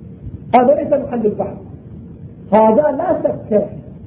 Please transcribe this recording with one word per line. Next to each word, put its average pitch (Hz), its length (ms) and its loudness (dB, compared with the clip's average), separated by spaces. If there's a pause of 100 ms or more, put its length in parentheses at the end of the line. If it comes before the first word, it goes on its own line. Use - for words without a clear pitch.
(540)
هذا 254 200 6
ليس 311 180 -2
محل 240 340 -2
البحث. 196 300 -4 (960)
هذا 220 300 6
لا 302 400 0
شك 208 460 -2 (380)